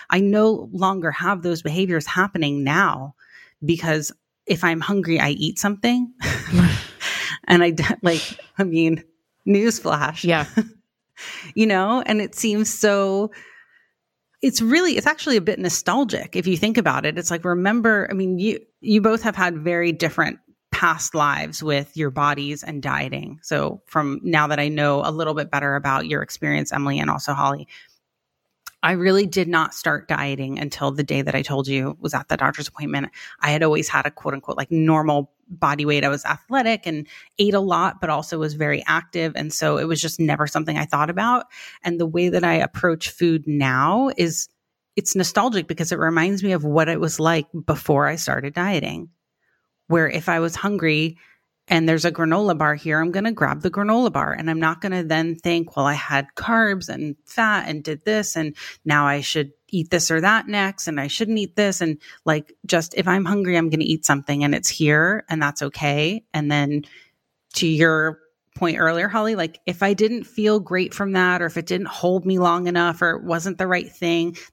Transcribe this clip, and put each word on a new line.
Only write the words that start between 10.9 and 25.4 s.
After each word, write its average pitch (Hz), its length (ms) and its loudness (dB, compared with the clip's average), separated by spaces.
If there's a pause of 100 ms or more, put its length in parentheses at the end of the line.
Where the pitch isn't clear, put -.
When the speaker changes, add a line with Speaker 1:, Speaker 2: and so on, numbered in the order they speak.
Speaker 1:
You 220 100 4
know, 208 400 2
and 214 160 0
it 208 140 -8
seems 214 360 0
so, 202 600 0 (1120)
it's 262 180 2
really, 285 360 4
it's - 100 -2
actually 302 300 2
a 202 40 2
bit 180 160 0
nostalgic 185 800 -2
if 175 100 -2
you 185 120 2
think 208 200 0
about 143 300 2
it. 156 100 -4
It's 170 140 -4
like, 170 120 -4
remember, 202 680 2
I - 20 -4
mean, 190 240 0
you, 202 220 -2 (220)
you 214 200 4
both 220 220 2
have 214 120 -2
had 180 220 0
very 170 340 0
different 160 460 -2 (340)
past 160 440 0
lives 151 480 -2
with 143 340 -2
your 151 140 -2
bodies 143 500 -2
and 143 220 -8
dieting. 143 580 -6
So 147 460 -4
from 143 340 -2
now 156 240 2
that 147 140 0
I 147 80 0
know 147 360 0
a 151 80 -2
little 156 220 -4
bit 147 160 -6